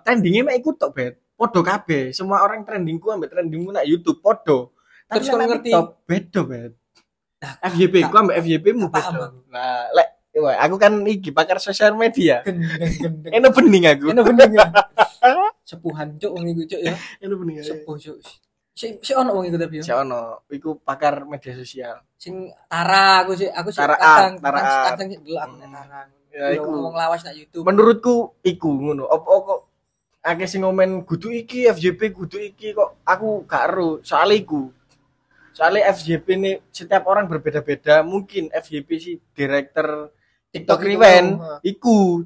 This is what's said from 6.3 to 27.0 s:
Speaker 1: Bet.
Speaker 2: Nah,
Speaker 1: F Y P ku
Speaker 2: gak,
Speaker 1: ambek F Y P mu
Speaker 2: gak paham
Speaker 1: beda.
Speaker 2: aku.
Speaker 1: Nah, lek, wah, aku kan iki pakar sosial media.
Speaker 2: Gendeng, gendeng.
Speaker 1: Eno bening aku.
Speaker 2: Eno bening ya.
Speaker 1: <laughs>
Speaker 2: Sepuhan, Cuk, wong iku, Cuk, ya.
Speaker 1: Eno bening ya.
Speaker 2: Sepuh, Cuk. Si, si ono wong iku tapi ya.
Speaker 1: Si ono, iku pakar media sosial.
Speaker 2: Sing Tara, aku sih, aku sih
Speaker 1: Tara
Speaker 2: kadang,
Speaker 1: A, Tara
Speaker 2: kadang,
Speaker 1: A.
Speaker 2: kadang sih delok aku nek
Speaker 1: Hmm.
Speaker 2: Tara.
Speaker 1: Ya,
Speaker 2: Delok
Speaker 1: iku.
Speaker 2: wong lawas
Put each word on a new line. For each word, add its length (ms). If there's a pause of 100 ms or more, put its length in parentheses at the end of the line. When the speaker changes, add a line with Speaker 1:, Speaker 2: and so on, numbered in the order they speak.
Speaker 1:
Bet. 280 (640)
Speaker 2:
Nah, 240
Speaker 1:
F 160
Y 80
P 160
ku 80
Speaker 2:
gak, 160
Speaker 1:
ambek 120
F 100
Y 100
P 160
mu 140
Speaker 2:
gak 100
paham 160
Speaker 1:
beda. 140
Speaker 2:
aku. 120 (100)
Speaker 1:
Nah, 420
lek, 180 (280)
wah, 200
aku 200
kan 160 (120)
iki 260
pakar 280
sosial 340
media. 480
Speaker 2:
Gendeng, 300 (260)
gendeng. 380
Speaker 1:
Eno 160
bening 340
aku. 240
Speaker 2:
Eno 140
bening 320
ya. 120 (560)
Speaker 1:
<laughs> 440
Speaker 2:
Sepuhan, 500
Cuk, 140
wong 160
iku, 200
Cuk, 140
ya. 140 (240)
Speaker 1:
Eno 180
bening 220
ya. 80
Speaker 2:
Sepuh, 320
Cuk. 180 (540)
Si, 160 (100)
si 160
ono 200
wong 120
iku 120
tapi 200
ya. 60
Speaker 1:
Si 100
ono, 280 (280)
iku 300
pakar 460
media 280
sosial. 460 (160)
Speaker 2:
Sing 320 (180)
Tara, 560
aku 140
sih, 140
aku 200
sih 120
Speaker 1:
Tara 140
Speaker 2:
kadang, 400
Speaker 1:
A, 60
Tara 160
Speaker 2:
kadang, 160
Speaker 1:
A. 160
Speaker 2:
kadang 200
sih 120
delok 220
aku 140
nek 100
Speaker 1:
Hmm. 100
Speaker 2:
Tara. 240 (280)
Speaker 1:
Ya, 200
Speaker 2:
Delok 160
Speaker 1:
iku. 60 (100)
Speaker 2:
wong 140
lawas 280